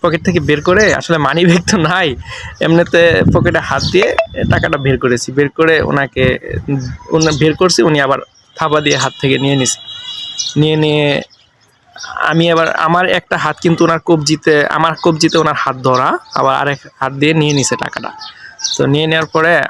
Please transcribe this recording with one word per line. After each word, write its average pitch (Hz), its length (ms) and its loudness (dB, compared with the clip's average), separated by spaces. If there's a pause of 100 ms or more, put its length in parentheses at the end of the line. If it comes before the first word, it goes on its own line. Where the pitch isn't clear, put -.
পকেট 165 220 -2
থেকে 175 160 0
বের 147 220 0
করে, 185 320 2
আসলে 156 240 -2
মানি 151 280 2
ব্যাগ 175 240 4
তো 214 60 2
নাই, 165 400 0 (440)
এমনিতে 170 640 4 (120)
পকেটে 165 240 2
হাত 139 240 -2
দিয়ে 180 340 0 (340)
টাকাটা 160 280 0
বের 131 200 0
করেছি। 123 340 -2
বের 143 160 0
করে 160 340 2
ওনাকে, 131 560 0 (720)
উনি 160 280 2
বের 156 160 2
করছি, 180 280 2
উনি 156 180 2
আবার 135 180 0 (380)
থাবা 151 240 0
দিয়ে 143 160 0
হাত 131 240 -2
থেকে 135 180 2
নিয়ে 139 180 0
নিছে। 127 220 -2 (760)
নিয়ে 156 200 2
নিয়ে 151 460 0 (1040)
আমি 165 220 2
আবার, 165 240 2
আমার 170 360 0
একটা 180 260 -2
হাত 156 240 -4
কিন্তু 170 240 2
ওনার 165 140 2
কবজিতে, 151 680 0
আমার 160 360 0
কবজিতে 160 360 0
ওনার 156 160 0
হাত 131 220 -4
ধরা, 131 420 0 (160)
আবার 135 220 0
আরেক 139 220 -2 (220)
হাত 135 120 -4
দিয়ে 147 220 0
নিয়ে 151 180 2
নিছে 127 240 0
টাকাটা। - 340 -8 (680)
তো 139 100 0
নিয়ে 147 200 2
নেওয়ার 160 200 0
পরে 160 440 2